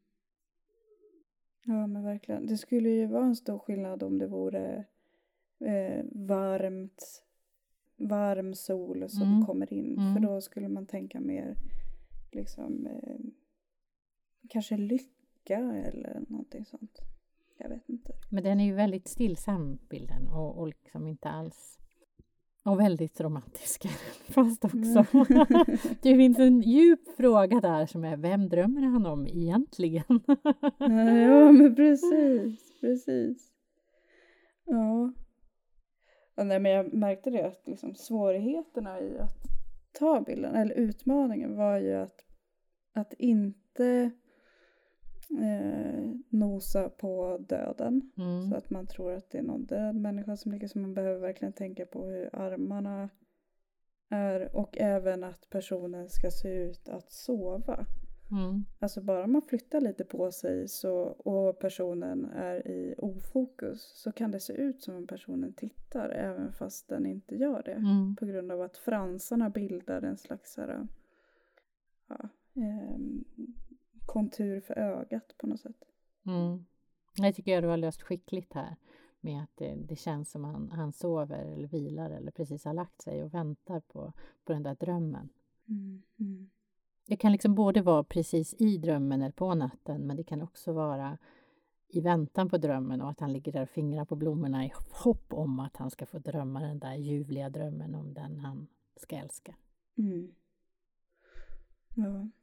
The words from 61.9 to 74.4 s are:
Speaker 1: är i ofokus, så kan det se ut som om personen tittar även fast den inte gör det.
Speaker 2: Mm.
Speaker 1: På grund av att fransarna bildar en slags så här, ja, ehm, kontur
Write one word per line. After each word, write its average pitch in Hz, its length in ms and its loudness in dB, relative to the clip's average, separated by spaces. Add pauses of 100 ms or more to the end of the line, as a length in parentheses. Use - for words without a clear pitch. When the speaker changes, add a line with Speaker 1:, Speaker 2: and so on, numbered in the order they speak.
Speaker 1:
är 180 420 -8
i 180 300 -8
ofokus, 214 840 -6 (200)
så 220 100 -8
kan 220 200 -6
det 196 80 -8
se - 140 -12
ut 269 300 -6
som 185 120 -14
om 175 120 -12
personen 196 460 -10
tittar - 560 -10
även 190 440 -8
fast - 340 -14
den 190 180 -6
inte 190 300 -10
gör 262 280 -2
det. 196 100 -10
Speaker 2:
Mm. 202 460 0
Speaker 1:
På 220 60 -6
grund 185 260 -8
av 180 100 -6
att 180 160 -10
fransarna 208 720 -2
bildar 190 520 -6
en 196 160 -8
slags - 360 -16
så - 80 -12
här, - 260 -10 (1200)
ja, - 220 -16 (260)
ehm, 214 680 -8 (800)
kontur 202 560 -4